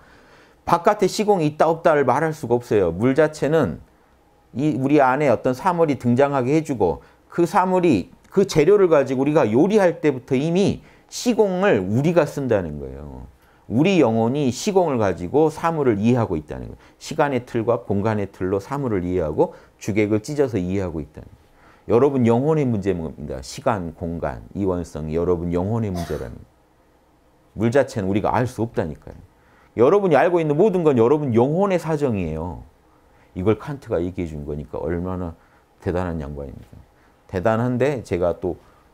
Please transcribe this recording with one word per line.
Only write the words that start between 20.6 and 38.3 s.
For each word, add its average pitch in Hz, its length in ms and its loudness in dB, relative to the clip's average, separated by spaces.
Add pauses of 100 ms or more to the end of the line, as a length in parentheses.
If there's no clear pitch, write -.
있다는 - 280 -14
거예요. - 680 -6
여러분 127 300 4
영혼의 139 400 2
문제입니다. 82 760 -4
시간, 90 520 -6
공간, 78 500 -8 (120)
이원성이 82 600 -4
여러분 85 380 0
영혼의 101 380 -2
문제라는 78 380 -8
거예요. - 200 -20 (1040)
물 113 180 0
자체는 120 380 0
우리가 90 260 0
알 120 120 0
수 107 140 -6
없다니까요. 101 540 -6 (600)
여러분이 170 380 4
알고 170 240 4
있는 151 180 0
모든 185 260 4
건 143 140 4
여러분 127 380 2
영혼의 165 440 2
사정이에요. 92 840 -4 (720)
이걸 101 240 0
칸트가 113 440 -6
얘기해 90 240 -6
준 76 180 -10
거니까 73 340 -10
얼마나 87 560 -6 (440)
대단한 87 400 -4
양반입니까? 71 580 -14 (500)
대단한데 120 760 -2
제가 87 360 -2